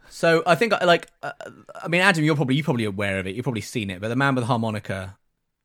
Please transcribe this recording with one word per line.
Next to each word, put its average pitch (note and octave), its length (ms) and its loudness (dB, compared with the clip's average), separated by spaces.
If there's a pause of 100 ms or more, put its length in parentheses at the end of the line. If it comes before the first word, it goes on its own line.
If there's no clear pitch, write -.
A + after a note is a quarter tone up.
So E3 380 2
I F3 80 6
think, A3+ 180 2 (100)
like, E3+ 260 4 (140)
uh, C#3+ 100 -8 (500)
I - 60 -8
mean, E3+ 120 0
Adam, F#3 240 4
you're D#3 120 4
probably, C3 200 0
you're D#3 80 -2
probably A#2+ 200 0
aware G2+ 340 -2
of F#2 80 -4
it. F#2+ 80 -6
You've A#2+ 80 -6
probably A#2 180 -4
seen G2+ 300 -6
it, F2+ 100 -8
but G#2 80 -4
the A#2+ 80 -2
Man C#3 200 2
with B2 60 0
the A2 40 -4
Harmonica G#2+ 720 -4 (480)